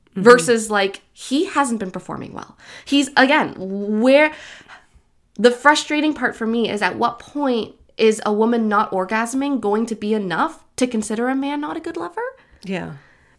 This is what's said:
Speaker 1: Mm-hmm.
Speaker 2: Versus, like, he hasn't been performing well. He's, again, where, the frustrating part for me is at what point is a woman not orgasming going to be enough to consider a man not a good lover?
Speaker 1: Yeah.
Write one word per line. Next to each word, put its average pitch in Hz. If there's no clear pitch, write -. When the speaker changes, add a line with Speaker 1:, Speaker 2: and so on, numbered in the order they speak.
Speaker 1:
Mm-hmm. 190
Speaker 2:
Versus, 226
like, 196
he 302
hasn't 247
been 185
performing -
well. -
He's, 277
again, 262
where, 214
the 233
frustrating 302
part 247
for -
me 226
is 202
at 185
what -
point 262
is 214
a 214
woman 226
not 208
orgasming 233
going 208
to 220
be 208
enough 208
to 254
consider 233
a 269
man 277
not 311
a 320
good 339
lover? 349
Speaker 1:
Yeah. 170